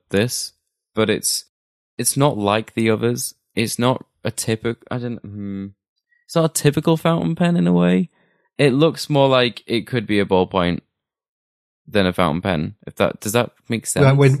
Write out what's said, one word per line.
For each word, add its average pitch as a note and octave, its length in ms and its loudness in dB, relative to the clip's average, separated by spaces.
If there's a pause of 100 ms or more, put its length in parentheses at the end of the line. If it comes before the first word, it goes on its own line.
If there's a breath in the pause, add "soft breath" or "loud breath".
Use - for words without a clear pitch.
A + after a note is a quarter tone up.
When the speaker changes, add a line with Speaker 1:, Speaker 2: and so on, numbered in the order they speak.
Speaker 1:
this, - 440 -2 (420)
but G#2+ 140 0
it's, - 360 -4 (520)
it's - 200 -4
not C#3 200 2
like G#2 380 -2
the A2+ 160 0
others. A#2 440 -2 (200)
It's A2+ 240 -4
not A#2+ 260 0 (200)
a A2+ 60 -4
typical, A#2 600 -4
I B2+ 80 -6
don't, A#2+ 200 -8
hmm. G2+ 480 -10 (600)
It's - 100 -10
not D#3+ 140 2
a - 20 -20 (100)
typical D#3 340 2
fountain E3 400 0
pen F3 200 2
in F3 100 2
a F3+ 60 2
way. F3+ 380 2 (480)
It C#3+ 140 4
looks D3 360 0
more C#3 200 4
like B2 380 2
it A2 200 -2
could A2+ 200 -4
be G#2 140 0
a G2 60 2
ballpoint F#2 540 2 (1080)
than G2 200 0
a F2+ 60 0
fountain F2 300 0
pen. F#2 320 -4 (120)
If - 100 -18
that, - 240 -2
does G#2 120 -8
that A#2+ 200 0 (160)
make A2+ 180 -6
sense? - 180 0
Speaker 2:
Like C#3 140 4
when, C3+ 220 4